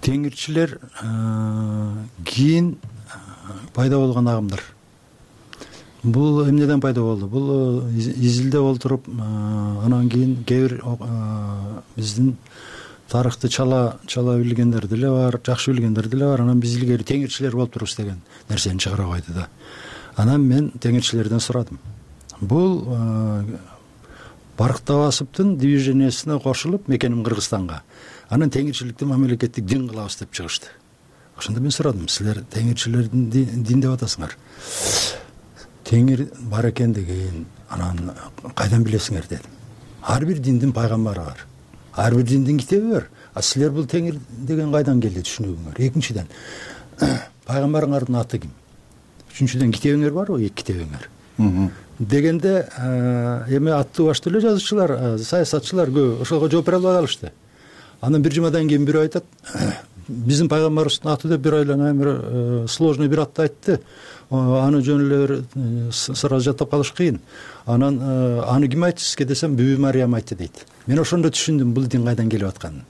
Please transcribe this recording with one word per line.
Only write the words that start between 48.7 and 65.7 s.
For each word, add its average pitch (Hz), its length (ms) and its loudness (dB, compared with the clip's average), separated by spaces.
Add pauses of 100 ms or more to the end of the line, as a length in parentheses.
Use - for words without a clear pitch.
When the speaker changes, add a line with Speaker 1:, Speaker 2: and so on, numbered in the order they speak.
Speaker 1:
Үчүнчүдөн, 123 400 2
китебиңер 143 400 2
барбы? 180 320 -2
Эки 101 160 -6
китебиңер». 82 480 -8 (300)
Speaker 2:
Мгм. 95 320 2 (280)
Speaker 1:
Дегенде, 160 800 2
э, 123 800 0
эми 147 140 2
аттуу 156 380 2
баштуу 156 240 0
эле 214 80 4
жазуучулар, 208 500 2
э, 120 280 0
саясатчылар 160 720 0
көп 127 340 2
ошого 156 260 0
жооп 165 180 2
бере 180 100 2
албай 185 200 2
калышты. - 360 -2 (680)
Анан 147 220 4
бир 147 100 2
жумадан 156 360 2
кийин 143 180 4
бирөө 156 160 4
айтат: 160 220 -2 (460)
<clears throat> - 380 -14
«Биздин 135 400 0
пайгамбарыбыздын 156 640 2
аты», — 151 180 -4
деп, 160 100 2
бир 151 140 2
айлан 143 440 2
бир, 143 100 2
э, 120 600 -2
сложный 147 400 2
бир 151 120 2
атты 151 220 -2
айтты. 156 380 0 (500)
О, 131 360 2
аны 143 160 4
жөн 143 240 2
эле 139 200 4
бир, 135 180 -2 (100)
э, 117 380 -2